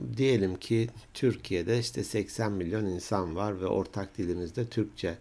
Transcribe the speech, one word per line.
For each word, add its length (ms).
diyelim 380
ki 340
Türkiye'de 680
işte 240
seksen 480
milyon 340
insan 500
var 260
ve 40
ortak 520
dilimiz 380
de 120
Türkçe. 540